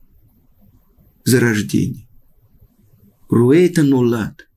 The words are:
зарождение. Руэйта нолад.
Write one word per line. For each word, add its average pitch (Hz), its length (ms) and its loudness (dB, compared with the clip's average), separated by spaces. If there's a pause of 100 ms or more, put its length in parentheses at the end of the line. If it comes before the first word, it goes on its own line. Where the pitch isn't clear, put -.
(1200)
зарождение. 113 840 -2 (1200)
Руэйта 156 520 2
нолад. 123 640 -2 (100)